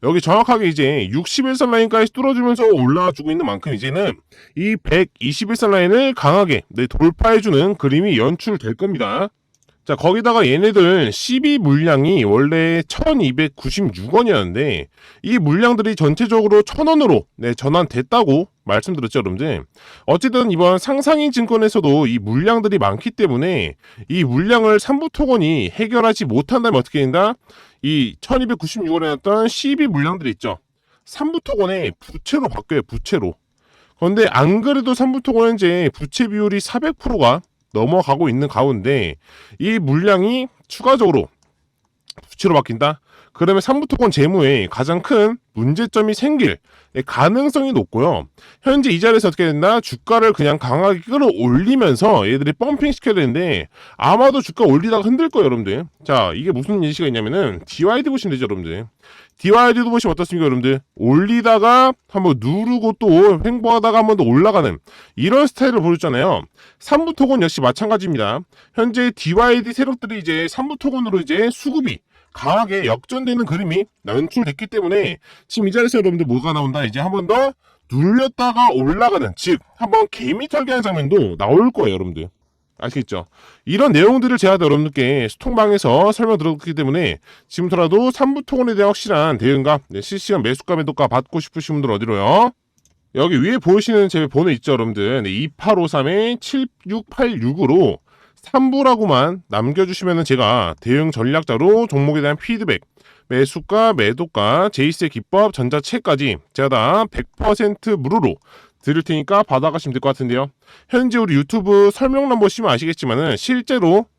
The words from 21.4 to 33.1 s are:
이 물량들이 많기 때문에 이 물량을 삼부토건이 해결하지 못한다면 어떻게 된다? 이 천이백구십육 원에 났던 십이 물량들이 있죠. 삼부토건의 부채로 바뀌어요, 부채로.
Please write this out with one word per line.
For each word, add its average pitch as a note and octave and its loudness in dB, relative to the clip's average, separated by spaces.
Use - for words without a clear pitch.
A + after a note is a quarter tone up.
이 A#2+ -2
물량들이 F#3+ 0
많기 G#2 -2
때문에 C3+ -2
이 E3+ 0
물량을 G#3 2
삼부토건이 A#3+ 0
해결하지 A3+ 0
못한다면 E3+ 0
어떻게 B2+ -2
된다? E3+ 0
이 C#3 -2
천이백구십육 A3+ -4
원에 D#3+ -2
났던 G3+ 0
십이 C#4 -2
물량들이 D#3 -2
있죠. G2+ -8
삼부토건의 E4 -4
부채로 - -6
바뀌어요, A2+ -4
부채로. A2 -6